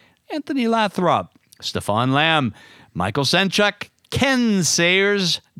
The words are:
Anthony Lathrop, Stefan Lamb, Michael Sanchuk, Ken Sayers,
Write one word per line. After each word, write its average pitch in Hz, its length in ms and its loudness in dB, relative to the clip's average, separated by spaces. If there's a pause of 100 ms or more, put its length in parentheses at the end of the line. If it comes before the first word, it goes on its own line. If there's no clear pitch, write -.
(340)
Anthony 277 340 -4
Lathrop, 185 720 0 (240)
Stefan 107 520 -2
Lamb, 151 400 2 (420)
Michael 98 300 -2
Sanchuk, 196 640 0 (200)
Ken 240 540 2
Sayers, 185 760 0 (200)